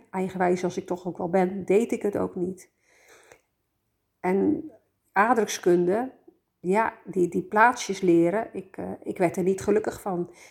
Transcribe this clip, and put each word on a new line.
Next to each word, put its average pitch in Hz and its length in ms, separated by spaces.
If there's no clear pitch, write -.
eigenwijs 185 540
als 175 120
ik 185 100
toch 180 200
ook 170 120
wel 180 100
ben, 185 360
deed 220 280
ik 233 100
het 202 140
ook 185 180
niet. 185 360
En 190 500
aardrijkskunde, 208 1000
ja, 202 320
die, 180 240
die 180 140
plaatsjes 214 580
leren, 175 520
ik, 185 240
eh, 185 140
ik - 160
werd 170 180
er 190 60
niet 190 180
gelukkig 214 400
van. 175 300